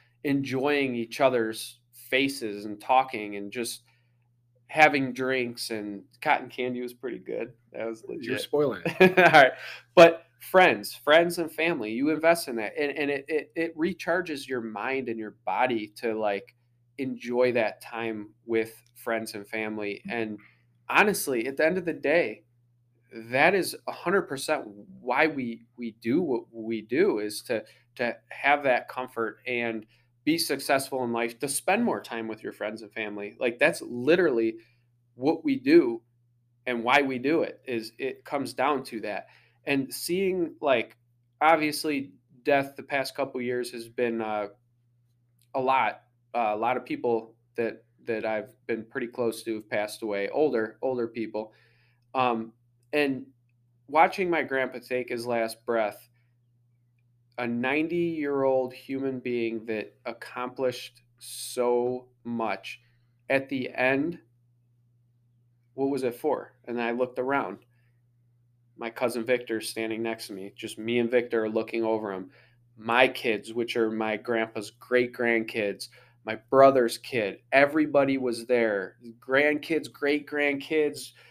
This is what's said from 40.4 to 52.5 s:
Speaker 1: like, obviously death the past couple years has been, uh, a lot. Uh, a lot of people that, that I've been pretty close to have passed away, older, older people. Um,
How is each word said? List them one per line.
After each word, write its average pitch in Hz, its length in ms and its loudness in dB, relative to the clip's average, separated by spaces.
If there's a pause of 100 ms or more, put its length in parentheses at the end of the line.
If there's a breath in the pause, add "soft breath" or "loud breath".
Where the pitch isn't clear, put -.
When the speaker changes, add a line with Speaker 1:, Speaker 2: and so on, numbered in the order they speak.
Speaker 1:
like, 127 380 0 (420)
obviously 151 760 2 (300)
death 139 320 2
the 135 60 -14
past 135 340 -4
couple 135 260 -4
years 123 300 -4
has 117 160 -12
been, 117 320 -2
uh, 107 280 -4 (1080)
a 139 60 -2
lot. 127 420 2 (320)
Uh, 113 200 0
a - 20 -4
lot 120 200 0
of 123 80 -8
people 120 520 -4 (200)
that, 113 280 -4 (200)
that 110 200 -4
I've 107 300 -6 (120)
been 113 180 -4
pretty 123 240 -6
close 117 360 -4
to 113 120 -4
have 110 120 -12
passed 107 340 -4
away, 101 260 -2
older, 123 540 0
older 123 260 -2
people. 110 440 -8 (640 soft breath)
Um, 117 400 0 (380)